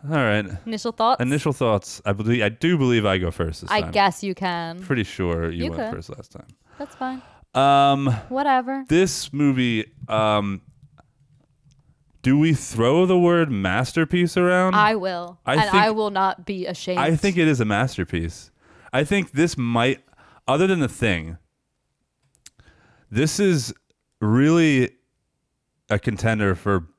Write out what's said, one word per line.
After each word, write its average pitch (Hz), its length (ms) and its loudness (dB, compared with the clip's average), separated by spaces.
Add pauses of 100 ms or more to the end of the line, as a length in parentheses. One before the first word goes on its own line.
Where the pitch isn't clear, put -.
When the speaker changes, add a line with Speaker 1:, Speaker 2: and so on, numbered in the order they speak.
Speaker 1:
all 143 120 -8
right. 107 280 2 (220)
Speaker 2:
Initial 226 260 -6
thoughts? 233 300 0
Speaker 1:
Initial 147 300 0
thoughts. 110 520 -2
I 101 80 -2
believe, 110 300 0
I 104 60 2
do 165 280 0
believe 120 300 2
I 95 120 2
go 87 120 -2
first 82 300 -6
this 90 100 -10
Speaker 2:
I 107 120 0
Speaker 1:
time. 82 100 -8
Speaker 2:
guess - 320 0
you 190 100 -6
can. 175 480 -8
Speaker 1:
Pretty 135 220 -2
sure 85 460 -4
you 85 160 -6
Speaker 2:
You 82 40 -6
Speaker 1:
went 82 120 -8
Speaker 2:
could. - 140 -8
Speaker 1:
first 85 140 -14
last - 220 -18
time. - 160 -20 (300)
Speaker 2:
That's 285 180 -14
fine. 262 260 -10 (320)
Speaker 1:
Um, 139 520 4 (220)
Speaker 2:
Whatever. 269 600 -2
Speaker 1:
this 185 440 0
movie, 127 600 0 (160)
um, 107 540 0 (1600)
do 127 140 4
we 156 180 4
throw 131 520 2
the 185 120 4
word 175 340 4
masterpiece 127 840 0
around? 180 380 2
Speaker 2:
I 214 220 4
will. 175 500 -8
Speaker 1:
I 127 80 0
Speaker 2:
And 220 100 2
Speaker 1:
think, 196 100 -2
Speaker 2:
I 214 180 6
will 214 180 -2
not 190 360 -2
be 185 200 -6
ashamed. 180 320 -6
Speaker 1:
I 151 160 2
think 175 220 0
it 170 100 4
is 143 140 2
a 113 60 2
masterpiece. 95 840 -4 (420)
I 135 120 0
think 196 280 -2
this 156 240 0
might, 117 440 0 (480)
other 151 180 2
than 190 140 0
The 131 80 0
Thing, 85 480 -4 (1700)
this 139 300 -2
is 151 320 0 (480)
really 139 680 4 (1000)
a 104 80 0
contender 107 560 0
for 90 320 -2 (120)